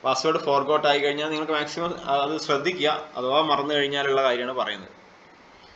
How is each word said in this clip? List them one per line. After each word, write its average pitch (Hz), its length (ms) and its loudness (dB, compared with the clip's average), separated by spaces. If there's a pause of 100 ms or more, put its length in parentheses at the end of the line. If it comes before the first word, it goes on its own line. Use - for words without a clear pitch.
പാസ്വേഡ് 160 340 2
ഫോർഗോട്ട് 147 500 2
ആയി 143 120 4
കഴിഞ്ഞാൽ 147 300 0
നിങ്ങൾക്ക് 156 240 -4
മാക്സിമം 151 560 -4
അത് 143 320 0
ശ്രദ്ധിക്കുക, 151 720 -2
അഥവാ 131 260 2
മറന്നു 147 320 0
കഴിഞ്ഞാലുള്ള 139 500 2
കാര്യമാണ് 123 300 0
പറയുന്നത്. 104 360 -4 (880)